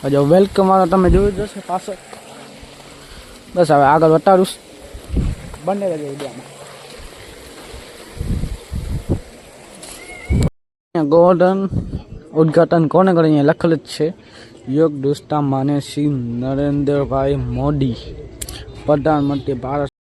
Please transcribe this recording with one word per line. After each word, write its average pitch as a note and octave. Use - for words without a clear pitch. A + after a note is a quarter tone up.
જો C#3
વેલકમ F#3+
વાળો F#3+
તમે F#3
જોયું G3
જ -
હશે G3+
પાછળ. F#3
બસ E3+
હવે C#3+
આગળ D#3+
વટાડું F#3+
છું. -
બંને G3
બાજુ D3+
વિડીયોમાં. C#3
અહીંયા D#3
ગોર્ડન F3+
ઉદ્ઘાટન D#3+
કોને F#3+
કર્યું? E3
અહીંયા D3
લખેલું D#3+
જ -
છે, D3+
યોગ D3+
દોસ્તા D3
માને C#3
સિંહ D3
નરેન્દ્રભાઈ C#3
મોદી, C3+
પ્રધાનમંત્રી C#3+
ભારત C#3